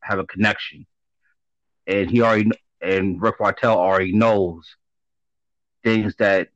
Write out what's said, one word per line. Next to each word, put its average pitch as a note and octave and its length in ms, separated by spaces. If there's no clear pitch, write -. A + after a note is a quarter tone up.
have G2+ 180
a F#2+ 60
connection, G2 600
and G2 240
he A#2 100
already A2+ 220
kn-, A2 180
and F#2+ 400
Rick A2 180
Martel G#2+ 380
already F#2+ 360
knows G2+ 600
things A2 360
that G2 360